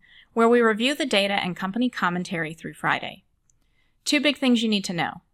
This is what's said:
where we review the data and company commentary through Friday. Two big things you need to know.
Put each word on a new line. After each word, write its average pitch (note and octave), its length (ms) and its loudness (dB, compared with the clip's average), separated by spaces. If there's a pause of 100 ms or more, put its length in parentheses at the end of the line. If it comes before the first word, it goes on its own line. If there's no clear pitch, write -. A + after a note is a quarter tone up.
(320)
where A#3 160 4
we A#3+ 140 6
review A3+ 340 2
the D#4 100 -2
data G3+ 280 0
and F3+ 240 -2
company A3+ 320 -2
commentary F3 640 -4
through D#3 220 -16
Friday. - 500 -6 (800)
Two D4 160 2
big C#4+ 160 0
things B3 260 2
you A3+ 60 0
need G3+ 160 -2
to F#3+ 80 -6
know. E3+ 260 -4 (140)